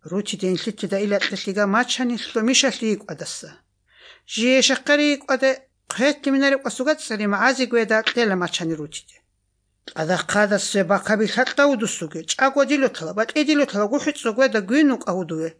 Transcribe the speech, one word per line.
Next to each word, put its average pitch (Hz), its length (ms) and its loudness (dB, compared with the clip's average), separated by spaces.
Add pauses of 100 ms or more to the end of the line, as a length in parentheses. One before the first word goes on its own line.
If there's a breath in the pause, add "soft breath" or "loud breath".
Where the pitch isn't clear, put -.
რუთი 196 300 -6
დე 185 140 -4
ინლითი 190 380 -4
და 196 120 -4
ილა 202 200 0
ტლესი 196 340 -6
გა 208 120 0
მაჩანი 240 520 0
სლო - 240 -4
მიშასლი 240 480 2
იყვადასა. 170 600 -8 (760 loud breath)
ჟე 240 360 0
შაყარე 294 500 2
იყვადე, 269 420 0 (380)
ხვეთი 285 400 0
მინარე 269 280 2
ყვასუგა 269 380 -2
წერი 214 320 -6
მა 202 120 0
აზი 254 280 2
გვედა 220 360 2
ტელა 220 320 0
მაჩანი 170 400 -4
რუთი 151 280 -12
დე. - 140 -20 (680)
ყადა 160 320 -2
ყადა 208 400 2
სე - 240 -2
ბაქაბი 202 440 2
ხატა - 380 0
უდუსუგე, 226 580 -2
ჭაგო 269 400 0
დილოთლა, 247 500 0
ბატე 220 300 -2
დილოთლა, 262 420 2
გუხი 277 260 0
წო 262 200 -4
გვედა 226 300 2
გვინუ 262 360 4
ყაუდუე, 165 520 -4 (100)